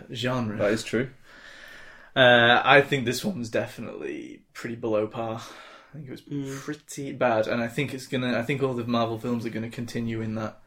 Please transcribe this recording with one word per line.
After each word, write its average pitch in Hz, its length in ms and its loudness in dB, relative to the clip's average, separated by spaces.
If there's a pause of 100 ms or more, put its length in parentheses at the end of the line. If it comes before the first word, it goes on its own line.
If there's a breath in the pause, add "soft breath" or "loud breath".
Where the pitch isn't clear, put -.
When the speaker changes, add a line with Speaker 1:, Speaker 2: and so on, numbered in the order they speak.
(120)
Speaker 1:
genre. 120 460 -2
Speaker 2:
That 101 140 2
is 113 120 0
true. 123 260 -2 (1040 loud breath)
Speaker 1:
Uh, 120 500 8
I 139 160 8
think 139 240 0
this 127 180 -2
one's 165 260 -4
definitely 76 920 -6 (120)
pretty 117 220 -8
below 110 320 0
par. 113 340 -6 (500 loud breath)
I - 60 -16
think 143 100 -14
it 127 40 -14
was - 100 -12
Speaker 3:
Mm. 139 380 -8
Speaker 1:
pretty 143 540 -10
bad, 120 340 2
and 120 140 0
I 117 60 0
think 127 260 -2
it's 127 140 -10
gonna. 123 300 0
I 117 60 -2
think 131 180 -2
all 131 120 2
the 120 120 -4
Marvel 117 340 0
films 120 260 -2
are 117 40 -4
gonna 110 200 -6
continue 117 520 -4
in 110 140 -4
that 110 320 -6